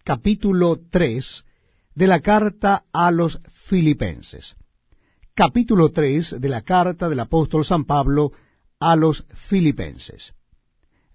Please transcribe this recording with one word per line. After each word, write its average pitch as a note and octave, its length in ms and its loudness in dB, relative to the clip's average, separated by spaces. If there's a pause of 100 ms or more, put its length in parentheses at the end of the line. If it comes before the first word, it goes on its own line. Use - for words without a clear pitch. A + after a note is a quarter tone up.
capítulo F3 760 0 (120)
tres C3+ 560 -4 (480)
de F3 120 2
la F3+ 140 4
carta G#3 720 0
a F3 180 2
los E3+ 300 -2 (280)
Filipenses. D3 880 -2 (800)
Capítulo F#3+ 560 2
tres D3+ 480 -2
de C3+ 120 -6
la A#2+ 100 -6
carta F3 480 0
del D3 120 -2
apóstol D#3 440 0
San D#3+ 220 -2
Pablo C#3+ 460 0 (460)
a E3 180 2
los D#3 280 0 (240)
Filipenses. - 840 -4 (800)